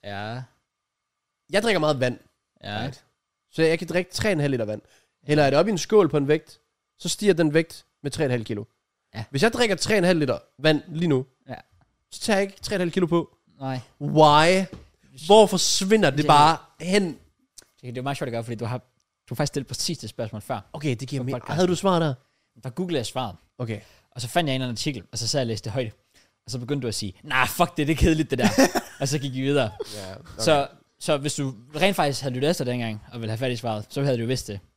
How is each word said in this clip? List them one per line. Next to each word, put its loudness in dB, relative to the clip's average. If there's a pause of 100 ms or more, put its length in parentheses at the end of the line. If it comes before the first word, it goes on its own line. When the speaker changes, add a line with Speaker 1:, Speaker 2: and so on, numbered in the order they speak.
Speaker 1:
Ja. -10 (1080)
Speaker 2:
Jeg -2
drikker 2
meget 0
vand. -2 (460)
Speaker 1:
Ja. -8
Speaker 2:
Right? -10 (480)
Så -4
jeg 2
kan -10
drikke -4
tre -2
en 0
halv 2
liter -2
vand. -8 (420)
Hælder 4
jeg 4
det 4
op 4
i 0
en -2
skål 4
på 0
en 0
vægt, -2 (400)
så -6
stiger 2
den 2
vægt -2 (180)
med -6
tre -2
en 0
halv -2
kilo. -8 (520)
Speaker 1:
Ja. -10
Speaker 2:
Hvis -2
jeg 2
drikker 0
tre 0
en 2
halv 4
liter 0 (220)
vand 2
lige -2
nu, 2 (240)
Speaker 1:
Ja. -12 (580)
Speaker 2:
så -16
tager 0
jeg 0
ikke -16
tre -6
en 0
halv -2
kilo 0
på. -2 (220)
Speaker 1:
Nej. -8 (220)
Speaker 2:
Why? 6 (640)
Hvorfor 8
svinder 2
det -2
Speaker 1:
Det 2
Speaker 2:
bare 8 (220)
hen? 0
Speaker 1:
Det, -8 (640)
det -14
er -10
jo -8
meget -4
sjovt -6
at -6
gøre, -4
fordi -8
du -8
har, -4
du -10 (460)
har -10
faktisk -2
stillet -6
præcis -6
det -12
spørgsmål -10
før -8 (140)
Speaker 2:
Okay, -4
det -12
giver -6
Speaker 1:
på -6
Speaker 2:
mening. -6
Speaker 1:
podcasten. -8
Speaker 2:
Havde 2
du 0
svaret 2
der? 0 (500)
Speaker 1:
Der -10
googlede -4
jeg -4
svaret. -8 (220)
Speaker 2:
Okay. -6 (320)
Speaker 1:
Og -14
så -8
fandt 0
jeg -2
en -2
eller -4
anden -6
artikel, -6
og -10
så -6
sad -2
jeg 0
og -2
læste -6
det -8
højt. -4 (520)
Og -14
så -8
begyndte -4
du -2
at -4
sige, -8 (100)
"Nah, 0
fuck -2
det, -2
det 0
er -4
kedeligt, 2
det -4
der." 4 (260)
Speaker 2:
<laughs> -8
Speaker 1:
Og -2
så -2
gik -8
vi -6
videre. 0 (240)
Speaker 2:
Ja, -12
okay. -20 (100)
Speaker 1:
Så, 2 (320)
så -2
hvis -4
du -4 (220)
rent 2
faktisk 0
havde -4
lyttet 0
efter -2
dengang, -6 (100)
og -12
ville -6
have -4
fat -2
i -4
svaret, -6
så -4
havde 0
du -4
vidst -4
det. -10 (180)